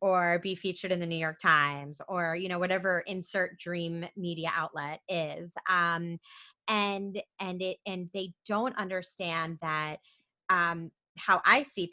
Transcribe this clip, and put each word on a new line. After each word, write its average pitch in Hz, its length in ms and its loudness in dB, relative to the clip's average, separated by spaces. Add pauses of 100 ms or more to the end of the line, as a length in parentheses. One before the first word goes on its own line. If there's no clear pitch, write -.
or 180 380 4
be 190 160 -2
featured 185 360 -4
in 180 80 2
the 175 60 0
New 165 100 -2
York 160 240 -2
Times 143 680 4
or, 170 280 0
you 185 140 -4
know, 180 80 0
whatever 185 440 2
insert 185 580 -4
dream 170 460 -4 (100)
media 170 400 -4
outlet 156 520 -4
is. 165 460 -4 (160)
Um, 170 480 2 (520)
and, 202 520 0 (180)
and 180 220 -4
it, 185 240 -2
and 180 280 -6
they 190 200 -6 (120)
don't 220 320 0
understand 175 840 -4
that, 156 360 -2 (520)
um, 170 420 2 (260)
how - 280 4
I 247 180 8
see 180 300 -4